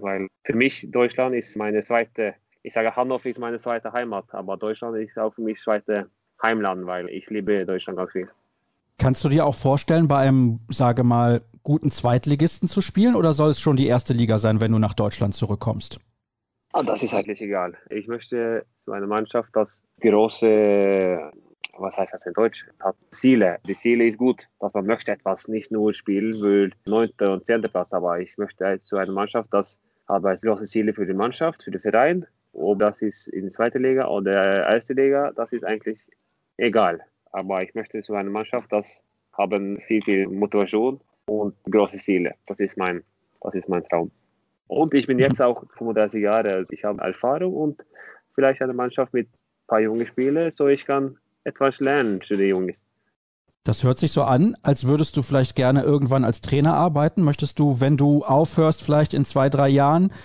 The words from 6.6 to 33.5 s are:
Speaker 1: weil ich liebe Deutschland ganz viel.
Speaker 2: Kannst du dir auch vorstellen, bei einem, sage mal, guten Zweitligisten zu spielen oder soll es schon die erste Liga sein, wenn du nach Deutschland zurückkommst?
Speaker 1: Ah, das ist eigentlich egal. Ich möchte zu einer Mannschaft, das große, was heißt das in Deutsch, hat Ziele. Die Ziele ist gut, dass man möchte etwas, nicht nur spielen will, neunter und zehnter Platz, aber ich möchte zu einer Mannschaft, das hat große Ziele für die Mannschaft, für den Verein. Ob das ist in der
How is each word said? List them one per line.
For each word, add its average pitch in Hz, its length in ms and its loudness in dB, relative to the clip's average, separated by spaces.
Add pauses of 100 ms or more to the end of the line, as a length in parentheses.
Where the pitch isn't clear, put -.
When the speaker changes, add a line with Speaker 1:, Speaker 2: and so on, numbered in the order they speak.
Speaker 1:
weil 90 240 -8
ich - 220 -14
liebe 101 340 -2
Deutschland 92 320 -6
ganz 92 140 -6
viel. 92 180 -8 (720)
Speaker 2:
Kannst 131 240 0
du 156 60 2
dir 147 180 4
auch 135 80 0
vorstellen, 156 520 2
bei 139 100 4
einem, 131 420 4 (100)
sage 123 340 2
mal, 120 380 4 (220)
guten 147 260 0
Zweitligisten 143 760 0
zu - 140 -2
spielen 233 340 2
oder 165 180 4
soll 151 160 2
es 147 100 0
schon 143 180 2
die 135 100 2
erste 123 260 2
Liga 113 240 2
sein, 107 240 2
wenn 113 100 2
du 113 60 4
nach 107 160 2
Deutschland 104 400 -2
zurückkommst? 104 680 -4 (720)
Speaker 1:
Ah, 165 100 0
das - 180 -2
ist - 140 -2
eigentlich 101 260 -4
egal. 95 320 -4 (160)
Ich 104 180 -8
möchte 117 560 -4 (220)
zu 113 60 -12
einer 98 160 -8
Mannschaft, 110 460 -4
das - 300 -2 (180)
große, 101 1300 4 (460)
was 95 200 -10
heißt 95 160 -4
das - 120 -12
in 87 80 -8
Deutsch, 110 320 0 (140)
hat 95 160 -4 (160)
Ziele. 107 560 4
Die 98 60 -2
Ziele 117 320 2
ist 107 120 2
gut, 123 300 0 (120)
dass - 140 -6
man 98 120 -2
möchte 113 260 -2
etwas, - 360 -6
nicht 110 240 -6
nur 107 220 0
spielen 107 480 -2
will, 101 300 4 (140)
neunter 104 480 0
und 92 120 -6
zehnter 113 220 0
Platz, 90 260 -4
aber 87 260 -2
ich - 180 -12
möchte 98 440 -4
zu - 160 -8
einer 95 140 -4
Mannschaft, 104 400 -4
das - 280 -2 (280)
hat 98 160 0
große 101 420 -2
Ziele 107 280 -2
für 101 120 -4
die 92 80 -4
Mannschaft, 123 500 -4
für 101 80 -14
den 95 100 -8
Verein. 151 440 2 (280)
Ob 98 260 0
das 104 220 0
ist - 260 -6
in 95 160 -10
der 95 80 -8